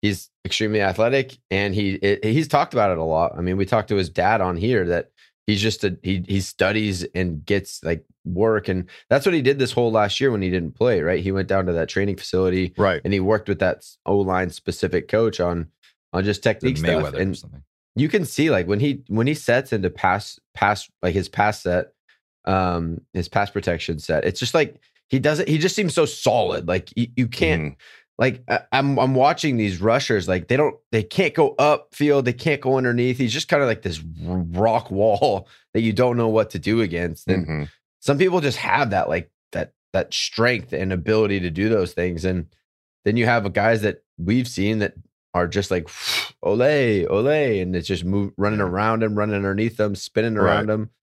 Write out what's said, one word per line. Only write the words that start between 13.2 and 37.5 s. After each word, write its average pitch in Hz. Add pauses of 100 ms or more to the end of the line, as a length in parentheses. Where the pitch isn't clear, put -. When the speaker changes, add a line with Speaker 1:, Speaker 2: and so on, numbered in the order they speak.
Speaker 1:
with 98
that 92
s-, -
O-line 92
specific 90
coach 113
on, 87 (460)
on 95
just 101
Speaker 3:
The -
Speaker 1:
technique -
stuff. - (140)
Speaker 3:
Mayweather 71
or -
Speaker 1:
And 98
Speaker 3:
something. 67 (320)
Speaker 1:
you 143
can 196
see, 160
like, 90
when 104
he, 135
when 110
he 147
sets 131
into 98
pass, - (140)
pass, 101 (140)
like, 90
his 95
pass 107
set, 90 (520)
um, 87 (120)
his 90
pass 101
protection 85
set, 78
it's 95
just, -
like, 160 (300)
he 135
does 151
it, 180
he 156
just 175
seems 196
so 160
solid. 90
Like, 90
you, 120
you 123
can't, 151
Speaker 2:
Mm-hmm. 73 (460)
Speaker 1:
like, 127
I, - (120)
I'm, 139
I'm 131
watching 139
these 98
rushers, 110
like, 90
they 123
don't, 147 (160)
they 110
can't -
go 147
upfield, 143
they 123
can't 143
go 135
underneath. 123
He's 123
just 156
kinda 143
like 113
this 82 (280)
r-, 92 (140)
rock 110
wall 101 (120)
<laughs> -
that 113
you 113
don't 120
know 117
what 110
to 95
do 110
against. 85
And 92
Speaker 2:
Mm-hmm. 78 (380)